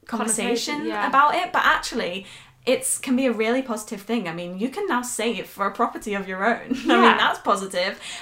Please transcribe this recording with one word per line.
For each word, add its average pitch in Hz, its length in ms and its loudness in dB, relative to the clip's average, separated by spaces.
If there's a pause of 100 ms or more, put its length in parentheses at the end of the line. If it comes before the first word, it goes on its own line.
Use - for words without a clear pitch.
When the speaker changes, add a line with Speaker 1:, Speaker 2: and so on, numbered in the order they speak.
Speaker 1:
Connotation, 220 400 -2
Speaker 2:
conversation 294 400 -2
Speaker 1:
yeah. 311 220 -2
Speaker 2:
about 285 280 6
it, 349 160 -2
but 277 120 2
actually, 196 640 0 (380)
it's, - 340 0
can 269 180 -2
be 262 100 2
a 233 60 4
really 226 300 2
positive 226 400 -6
thing. 220 260 -2
I 165 40 -6
mean, 175 260 -8
you 240 100 0
can 403 200 -4
now 247 140 0
save 214 460 -4
for 196 180 -2
a 202 60 0
property 226 420 -2
of 190 140 -6
your 190 160 -4
own. 233 260 0
<laughs> - 0 -
I - 20 0
mean, 233 300 4
Speaker 1:
Yeah. - 160 8
Speaker 2:
that's - 220 2
positive. 196 600 -2 (220)